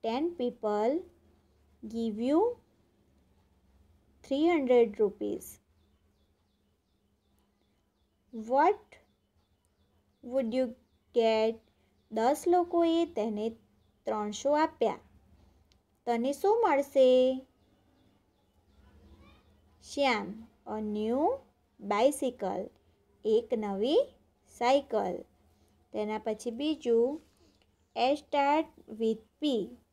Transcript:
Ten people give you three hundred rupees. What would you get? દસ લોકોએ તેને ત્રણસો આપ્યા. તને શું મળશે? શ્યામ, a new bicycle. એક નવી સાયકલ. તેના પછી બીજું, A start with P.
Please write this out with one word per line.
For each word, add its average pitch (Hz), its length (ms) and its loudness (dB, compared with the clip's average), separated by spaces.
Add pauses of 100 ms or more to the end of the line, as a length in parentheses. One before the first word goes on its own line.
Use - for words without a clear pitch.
Ten 240 200 -2
people 240 720 -2 (880)
give 226 340 -6
you 277 180 2 (1800)
three 294 240 0
hundred 247 520 2
rupees. 208 440 -2 (3000)
What 320 260 2 (1500)
would 247 280 -2
you 254 140 0 (480)
get? 226 400 2 (560)
દસ 240 360 0
લોકોએ 339 580 2
તેને 214 440 -6 (540)
ત્રણસો 214 480 -4
આપ્યા. 302 480 0 (1040)
તને 240 260 -2
શું 403 300 2
મળશે? 262 800 4 (2500)
શ્યામ, 226 540 -2 (200)
a 214 140 -6
new 214 460 -2 (600)
bicycle. 208 840 -2 (560)
એક 220 280 0
નવી 214 440 -2 (600)
સાયકલ. 240 680 0 (680)
તેના 214 240 -6
પછી 220 340 -6
બીજું, 262 680 0 (760)
A 262 180 2
start 294 500 0 (340)
with 220 180 0 (240)
P. 247 260 0 (260)